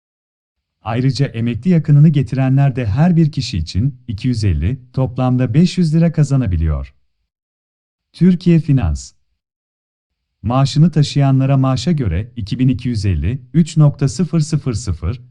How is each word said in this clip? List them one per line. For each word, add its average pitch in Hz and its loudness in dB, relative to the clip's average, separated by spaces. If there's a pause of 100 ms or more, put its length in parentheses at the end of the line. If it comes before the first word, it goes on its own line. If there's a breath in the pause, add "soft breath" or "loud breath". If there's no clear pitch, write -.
(840)
Ayrıca 127 -2
emekli 120 -4
yakınını 151 6
getirenler 131 0
de 123 -4
her 156 2
bir 156 2
kişi 117 -6
için 104 -4
iki 113 -6
yüz 113 -2
elli, 90 -2 (120)
toplamda 127 -2
beş 175 2
yüz 160 0
lira 165 2
kazanabiliyor. 87 -2 (1160)
Türkiye 170 4
Finans. 117 -2 (1300)
Maaşını 135 2
taşıyanlara 139 0
maaşa 131 0
göre 117 -4
iki 117 -8
bin 131 2
iki 127 -2
yüz 110 -4
elli, 90 -2 (120)
üç 160 0
nokta 147 2
sıfır 170 -4
sıfır 147 -4
sıfır, 98 -6 (100)